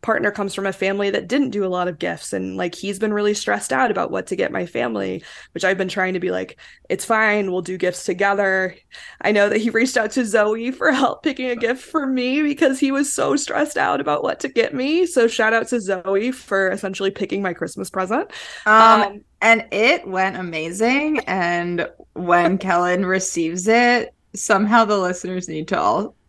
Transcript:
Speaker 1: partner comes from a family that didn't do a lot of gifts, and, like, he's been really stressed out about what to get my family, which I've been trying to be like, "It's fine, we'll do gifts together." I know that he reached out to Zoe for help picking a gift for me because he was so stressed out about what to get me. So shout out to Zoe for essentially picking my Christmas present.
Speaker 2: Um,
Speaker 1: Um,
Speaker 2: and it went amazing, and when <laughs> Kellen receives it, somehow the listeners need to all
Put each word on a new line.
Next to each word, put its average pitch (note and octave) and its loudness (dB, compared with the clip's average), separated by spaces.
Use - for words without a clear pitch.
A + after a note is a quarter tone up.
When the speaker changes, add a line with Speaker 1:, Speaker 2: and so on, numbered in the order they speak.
Speaker 1:
partner G#3+ 0
comes G3+ -6
from G3 -4
a G3 -2
family G3+ -2
that G3 -4
didn't C4 2
do G3+ -2
a F#3 -2
lot F3+ -2
of F3 -6
gifts, E3+ -6
and, F#3+ -6
like, F3+ -4
he's G3 -8
been G#3+ -2
really G#3 0
stressed G3+ -2
out C4 2
about F#3 -2
what - -6
to - -4
get F#3+ -2
my F3 -4
family, - -4
which E3 -6
I've F#3 2
been F#3 -2
trying F#3 -4
to F3+ -4
be F3+ -4
like, F#3 -8
"It's F#3+ -4
fine, G#3 2
we'll F3+ -2
do F#3 -8
gifts F3+ -2
together." F#3+ 0
I - 2
know G#3 4
that G#3 2
he A3+ 0
reached A3+ 2
out G#3+ 0
to B3+ 0
Zoe A3 0
for - 0
help C4 0
picking B3+ -2
a A#3+ -4
gift A#3 -2
for D4+ -2
me C4 0
because C#4+ 2
he C4+ 2
was C#4 0
so - 0
stressed - -2
out - 2
about - -2
what - -2
to C#4 -4
get A#3 0
me. D4+ 0
So A#3 2
shout A3 2
out A3+ 0
to A#3+ 0
Zoe G3 -2
for G3 -2
essentially G3 -4
picking G3 -4
my F#3+ -2
Christmas F#3 -8
present. G3 -2
Speaker 2:
Um, A3 8
Speaker 1:
Um, G3+ -4
Speaker 2:
and A3+ 4
it A#3+ 2
went F#3 -2
amazing, G#3 -2
and F3 -2
when F3 2
<laughs> F#3+ -6
Kellen F3+ 2
receives F#3 -2
it, A#3+ 2
somehow A3+ 4
the G#3 0
listeners F3+ -4
need D#3 -8
to - 0
all A#2 0